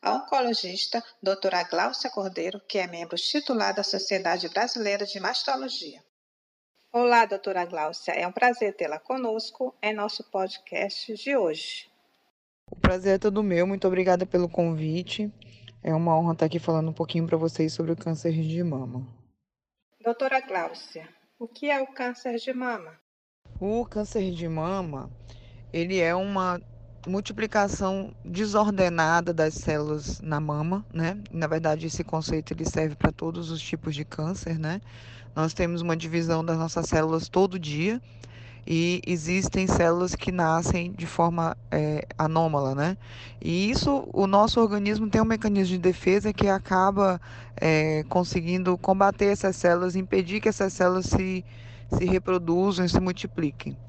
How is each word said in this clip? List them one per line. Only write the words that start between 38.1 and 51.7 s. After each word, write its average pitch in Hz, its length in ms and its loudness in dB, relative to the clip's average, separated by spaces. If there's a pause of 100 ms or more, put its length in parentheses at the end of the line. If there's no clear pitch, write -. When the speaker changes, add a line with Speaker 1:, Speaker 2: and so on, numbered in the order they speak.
Speaker 2:
e 170 400 2
existem 180 640 0
células 175 480 4
que - 160 -2
nascem 170 600 2
de 170 120 -8
forma, 170 500 2 (140)
é, 151 340 0 (140)
anômala, 156 560 2
né? 165 240 0 (420)
E 180 300 0
isso, 277 420 0
o 196 140 2
nosso 208 340 6
organismo 208 480 2
tem 220 120 4
um 220 60 6
mecanismo 208 500 2
de - 20 0
defesa 185 540 2
que 202 160 4
acaba, 190 720 4 (360)
é, 156 520 2
conseguindo 180 680 0
combater 196 500 4
essas 202 280 2
células, 175 400 4
impedir 190 460 0
que 220 80 2
essas 196 240 0
células 180 340 2
se, 185 380 0 (520)